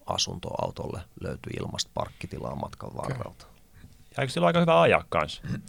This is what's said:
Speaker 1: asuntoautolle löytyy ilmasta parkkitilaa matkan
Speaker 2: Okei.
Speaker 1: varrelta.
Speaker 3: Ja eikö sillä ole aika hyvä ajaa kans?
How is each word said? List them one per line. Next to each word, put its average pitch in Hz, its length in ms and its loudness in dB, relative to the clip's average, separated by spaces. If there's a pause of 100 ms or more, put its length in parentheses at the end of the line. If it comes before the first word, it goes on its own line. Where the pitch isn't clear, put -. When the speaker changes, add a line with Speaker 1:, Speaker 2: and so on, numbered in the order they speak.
Speaker 1:
asuntoautolle - 920 -4 (200)
löytyy - 400 -8
ilmasta - 340 -6
parkkitilaa - 600 -6
matkan - 400 -8
Speaker 2:
Okei. - 80 -8
Speaker 1:
varrelta. 110 440 -8 (680)
Speaker 3:
Ja - 60 0
eikö 131 100 -2
sillä 170 120 2
ole 175 40 6
aika 170 120 4
hyvä 165 200 8
ajaa 101 280 6
kans? 78 340 0 (260)